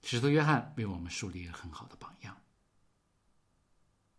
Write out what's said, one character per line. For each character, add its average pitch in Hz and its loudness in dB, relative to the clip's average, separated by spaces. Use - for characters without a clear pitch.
使 120 -2
徒 139 6
约 151 8
翰 143 4
为 113 0
我 98 -2
们 87 -6
树 - -4
立 87 -8
了 85 -10
很 85 -12
好 - -12
的 - -18
榜 - -16
样。 - -12